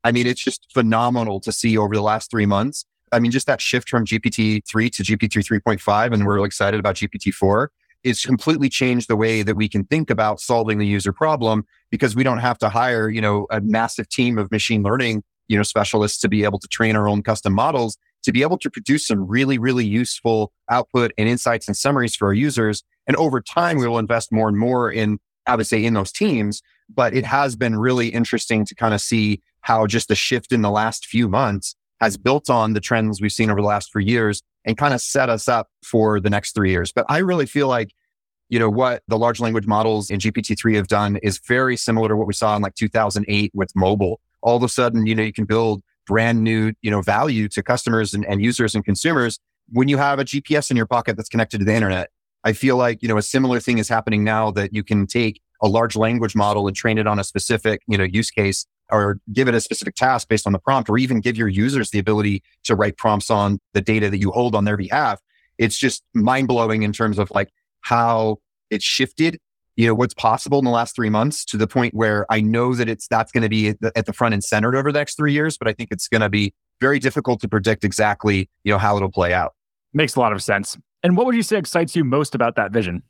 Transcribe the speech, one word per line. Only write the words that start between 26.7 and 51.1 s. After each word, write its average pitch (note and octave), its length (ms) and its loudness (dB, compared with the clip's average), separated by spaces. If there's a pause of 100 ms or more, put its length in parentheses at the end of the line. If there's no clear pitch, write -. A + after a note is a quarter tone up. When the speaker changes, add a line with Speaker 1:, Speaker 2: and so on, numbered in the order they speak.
Speaker 1:
But A#2+ 200 0
it B2+ 100 0
has C3+ 320 0
been A2+ 200 -2
really A#2+ 320 0
interesting - 580 -2
to - 80 -16
kind A2 200 0
of G2+ 60 0
see G#2+ 420 0 (200)
how A2+ 240 2
just G#2+ 220 0
the G#2+ 60 2
shift - 380 -2
in A2+ 100 2
the G#2 80 2
last A2 360 -4
few A#2 220 0
months G2+ 460 -2 (260)
has G#2 160 2
built C3+ 320 0
on A2 260 2
the G#2 60 0
trends A2 400 -2
we've G#2 120 0
seen A2 180 0
over G2+ 100 0
the G#2 60 0
last G#2 240 -2
three G2+ 140 -2
years A2 380 0 (220)
and A2+ 140 -2
kind C#3+ 160 2
of B2 60 -2
set C3 280 0
us A2+ 200 -2
up A#2 200 0 (140)
for G#2+ 380 2
the G2+ 100 0
next G2+ 240 -2
three G2 160 2
years. F2 220 0
But B2 160 0
I D3+ 100 2
really F3+ 280 0
feel C#3+ 220 -2
like, A#2 240 -2 (560)
you A#2 100 0
know, A2+ 120 4
what B2 380 0
the A2+ 100 0
large A#2 220 0
language A2 260 0
models G#2+ 440 0
in G2+ 100 -2
G G#2+ 100 0
P A#2+ 100 -4
T A2 140 -4
three A2 220 0
have G2 120 0
done G#2 300 0
is G2+ 280 -2
very B2+ 300 2
similar A2 320 0
to G#2+ 80 2
what G#2+ 100 -2
we G#2 80 -4
saw G#2+ 220 0
in, G#2 60 -2
like, G2 120 -4
two G#2+ 140 -2
thousand G#2 400 0
eight G#2 260 0
with G2 200 -4
mobile. F#2+ 460 2 (200)
All A#2+ 160 4
of A#2+ 60 2
a B2 60 0
sudden, A#2 380 0
you A2 80 0
know, A2 80 0
you G#2+ 100 -2
can A2 120 -4
build A2 380 0 (240)
brand A2 360 2
new, A2 380 2
you G#2+ 100 -4
know, G2+ 120 2
value G#2+ 460 0
to G2+ 140 -4
customers A2+ 520 0
and, G#2 120 -4
and G2+ 160 -2
users A#2 320 0
and G#2+ 100 -2
consumers A#2+ 540 0 (320)
when B2+ 180 2
you C#3+ 100 2
have C#3+ 200 0
a C#3 60 -2
G C#3 160 -4
P D3+ 160 -2
S D3 140 -2
in B2+ 60 2
your A2+ 100 2
pocket A2+ 300 -2